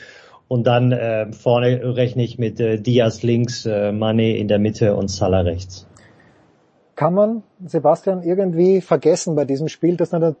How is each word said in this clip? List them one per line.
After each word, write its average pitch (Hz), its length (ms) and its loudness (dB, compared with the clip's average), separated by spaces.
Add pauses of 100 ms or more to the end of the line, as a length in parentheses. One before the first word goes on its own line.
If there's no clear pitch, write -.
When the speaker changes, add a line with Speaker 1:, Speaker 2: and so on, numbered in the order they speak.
(480)
Speaker 1:
Und 120 200 -2
dann, 123 240 2
äh, 110 400 -2
vorne 123 640 0
rechne 123 260 0
ich 117 160 -6
mit, 113 220 -4
äh, 110 180 0
Diaz 113 460 0
links, 120 420 -2
äh, 104 240 0
Mané 110 440 0
in 104 120 -4
der 104 140 2
Mitte 104 340 2
und 98 160 -4
Salah 95 300 0
rechts. 90 480 -4 (1040)
Speaker 2:
Kann 160 200 0
man, 214 280 0 (240)
Sebastian, 165 560 0
irgendwie 185 580 2
vergessen 165 540 0
bei 147 100 0
diesem 135 240 -4
Spiel, 170 280 -2
dass 165 160 -2
na-, 165 280 0